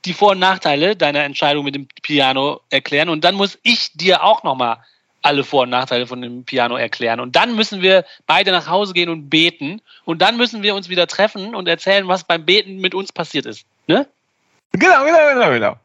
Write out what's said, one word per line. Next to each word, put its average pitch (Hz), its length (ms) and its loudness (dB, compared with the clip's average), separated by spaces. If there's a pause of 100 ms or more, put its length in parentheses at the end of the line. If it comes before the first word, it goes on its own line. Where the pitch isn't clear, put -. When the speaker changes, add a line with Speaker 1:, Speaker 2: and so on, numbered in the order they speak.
Speaker 1:
die 180 100 -6
Vor- 202 180 4
und 190 60 -2
Nachteile 180 580 0
deiner 147 280 0
Entscheidung 147 400 -2
mit 139 100 -6
dem 139 140 -10 (140)
Piano 135 580 0 (100)
erklären 143 380 0
und 156 160 -2
dann 185 100 4
muss 196 280 -2
ich - 320 -2
dir 170 300 2
auch 214 200 4
nochmal 127 340 -2 (440)
alle 143 220 0
Vor- 131 200 2
und 123 60 -6
Nachteile 123 360 -2
von 123 160 -12
dem 123 220 -14
Piano 120 320 -2
erklären. 117 440 -2
Und 123 140 -10
dann 220 220 2
müssen 208 260 -4
wir 190 220 4 (220)
beide 185 260 2
nach 160 160 -2
Hause 190 240 0
gehen 175 160 0
und 156 200 -8
beten. 160 520 0 (240)
Und 165 180 -2
dann 226 140 2
müssen 233 260 -4
wir 202 140 0
uns 180 120 -10
wieder 175 200 -2
treffen 208 480 -4
und 185 100 -8
erzählen, 190 400 0
was 180 180 -2
beim 170 200 -2
Beten 190 360 0
mit 185 140 -2
uns 190 180 -6
passiert 156 320 -6
ist. 113 220 -14 (220)
Ne? 247 180 2 (680)
Speaker 2:
Genau, 285 320 4
genau, 302 300 6
genau, 220 160 2
genau. 113 340 0